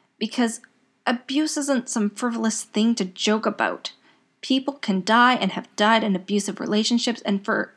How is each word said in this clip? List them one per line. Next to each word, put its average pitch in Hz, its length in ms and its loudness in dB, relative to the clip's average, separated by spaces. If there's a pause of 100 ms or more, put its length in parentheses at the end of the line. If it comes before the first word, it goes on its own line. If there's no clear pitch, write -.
(180)
because 226 420 -2 (480)
abuse 277 480 -2
isn't 277 320 -2
some 208 220 0
frivolous 226 520 -2
thing 226 320 0
to 208 100 -2
joke 214 420 -2
about. - 460 -2 (480)
People 269 340 -2
can 190 280 -2
die 240 340 4
and 190 160 0
have - 220 -10
died 220 300 4
in 202 100 2
abusive 202 460 -2
relationships, 233 600 0
and 196 200 -2
for 214 340 -2